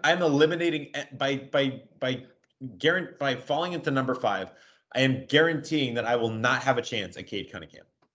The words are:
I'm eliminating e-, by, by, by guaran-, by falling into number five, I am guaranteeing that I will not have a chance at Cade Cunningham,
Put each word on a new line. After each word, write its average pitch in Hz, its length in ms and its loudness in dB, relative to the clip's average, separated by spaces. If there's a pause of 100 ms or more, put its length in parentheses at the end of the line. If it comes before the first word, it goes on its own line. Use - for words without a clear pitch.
I'm 175 160 4
eliminating 160 640 4
e-, 139 340 -10
by, 139 180 0 (160)
by, 135 300 0 (180)
by 131 240 -4 (540)
guaran-, 170 420 0
by 139 160 0
falling 156 380 -2
into 156 180 -2
number 131 240 0
five, 95 360 -2 (440)
I 127 60 2
am 131 260 2
guaranteeing 151 680 2
that 117 100 -2
I 120 100 2
will 117 140 0
not 117 340 -2
have 131 140 2
a 117 40 0
chance 101 360 -6
at 92 100 -12
Cade 98 240 -8
Cunningham, 80 320 -16 (320)